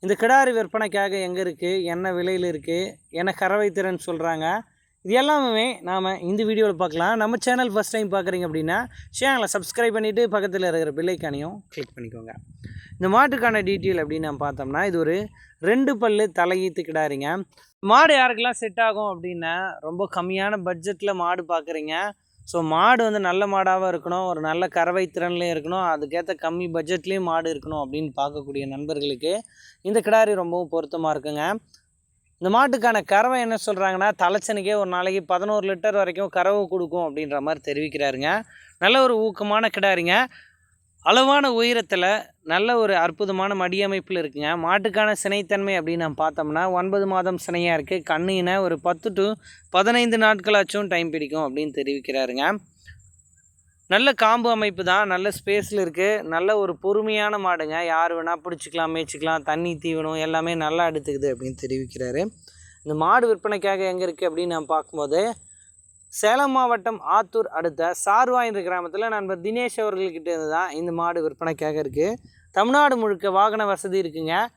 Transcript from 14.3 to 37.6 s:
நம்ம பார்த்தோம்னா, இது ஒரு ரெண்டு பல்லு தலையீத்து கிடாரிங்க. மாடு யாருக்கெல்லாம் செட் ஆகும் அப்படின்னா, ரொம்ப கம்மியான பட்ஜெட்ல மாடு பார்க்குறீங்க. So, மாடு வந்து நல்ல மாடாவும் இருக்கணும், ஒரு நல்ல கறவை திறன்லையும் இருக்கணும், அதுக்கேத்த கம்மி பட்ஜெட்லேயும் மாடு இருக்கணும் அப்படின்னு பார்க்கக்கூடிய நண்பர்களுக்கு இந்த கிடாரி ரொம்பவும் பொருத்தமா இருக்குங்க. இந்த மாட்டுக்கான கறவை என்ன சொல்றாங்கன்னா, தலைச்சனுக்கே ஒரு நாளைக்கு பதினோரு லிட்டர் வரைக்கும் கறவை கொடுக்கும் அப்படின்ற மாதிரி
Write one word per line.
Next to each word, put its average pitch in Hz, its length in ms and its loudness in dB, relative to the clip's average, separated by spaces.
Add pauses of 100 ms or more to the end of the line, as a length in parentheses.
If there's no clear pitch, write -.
நம்ம 143 180 -6
பார்த்தோம்னா, 139 420 -4
இது 170 160 0
ஒரு 160 100 2 (540)
ரெண்டு 262 220 4 (100)
பல்லு 214 240 4 (160)
தலையீத்து 185 480 0
கிடாரிங்க. 147 400 -2 (600)
மாடு 294 280 8
யாருக்கெல்லாம் 240 420 2
செட் 220 260 -6
ஆகும் 214 260 0
அப்படின்னா, 170 420 -6 (320)
ரொம்ப 175 180 -4 (120)
கம்மியான 190 420 0 (100)
பட்ஜெட்ல 180 440 -4 (100)
மாடு 175 200 0 (100)
பார்க்குறீங்க. 156 420 -2 (580)
So, 175 60 -2 (160)
மாடு 220 340 6
வந்து 214 200 0
நல்ல 180 160 2 (100)
மாடாவும் 190 380 2
இருக்கணும், 175 400 -2
ஒரு 156 160 -4
நல்ல 165 160 0 (140)
கறவை 175 260 2 (120)
திறன்லையும் 175 400 -2
இருக்கணும், 170 360 -2
அதுக்கேத்த 160 440 -4 (100)
கம்மி 170 220 -4 (100)
பட்ஜெட்லேயும் 180 540 -4
மாடு 165 220 0
இருக்கணும் 151 300 -6
அப்படின்னு 143 280 -6 (100)
பார்க்கக்கூடிய 139 520 -6
நண்பர்களுக்கு 147 600 -4 (560)
இந்த 214 180 2
கிடாரி 214 340 4
ரொம்பவும் 170 320 -4
பொருத்தமா 160 420 -2
இருக்குங்க. 147 300 -6 (920)
இந்த 180 180 0
மாட்டுக்கான 240 460 4 (100)
கறவை 247 320 4
என்ன 226 220 -2
சொல்றாங்கன்னா, 190 420 2 (140)
தலைச்சனுக்கே 202 580 0
ஒரு 185 140 -2
நாளைக்கு 185 280 0 (100)
பதினோரு 202 380 0
லிட்டர் 196 300 0
வரைக்கும் 180 380 -2
கறவை 196 340 2
கொடுக்கும் 175 340 -2
அப்படின்ற 147 400 -4
மாதிரி 156 220 -4